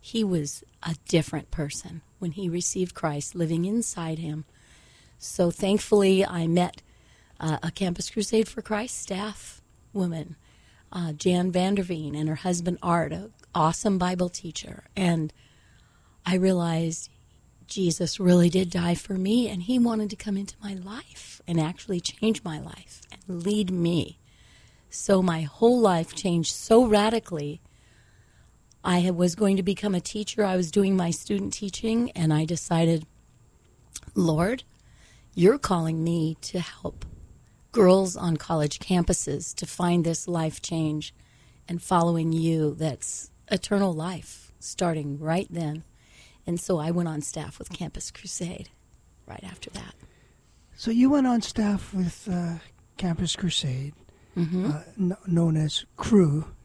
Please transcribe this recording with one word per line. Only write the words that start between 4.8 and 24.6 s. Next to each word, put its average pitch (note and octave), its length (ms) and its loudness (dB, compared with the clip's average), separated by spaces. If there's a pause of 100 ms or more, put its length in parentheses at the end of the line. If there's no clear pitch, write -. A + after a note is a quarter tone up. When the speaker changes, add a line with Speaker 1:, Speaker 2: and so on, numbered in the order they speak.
Speaker 1:
So - 320 0
thankfully, G3 760 4
I E3+ 220 -4
met, F3 360 0 (580)
uh, D#3 220 -2
a E3+ 80 -4
Campus F3 400 -4
Crusade A3 380 0
for - 140 -12
Christ A3 360 -4
staff - 600 -8 (320)
woman, E3+ 440 -4 (560)
uh, E3+ 200 -4
Jan F3+ 380 2
Vanderveen, F3+ 680 0
and D#3 120 0
her D#3 80 0
husband F3 460 -2
Art, E3+ 300 0
an F#3+ 200 -12 (220)
awesome E3+ 440 2
Bible F3+ 300 0
teacher. - 560 -12 (100)
And E3+ 380 0 (920)
I F3+ 120 0
realized E3+ 720 0 (560)
Jesus F3 540 -2
really F3+ 300 8
did F#3 200 2
die E3+ 240 0
for - 200 -8
me, G#3 340 2
and G3 160 -4
he B3 140 2
wanted A3 320 2
to G#3 60 -10
come G3+ 200 -4
into G3 260 -6
my G3+ 120 -8
life G3 720 -14
and E3+ 100 2
actually F3 420 -2
change - 440 -2
my D#3 160 -8
life - 500 -18
and F3 320 -10
lead G#3 300 0
me. E3+ 460 0 (680)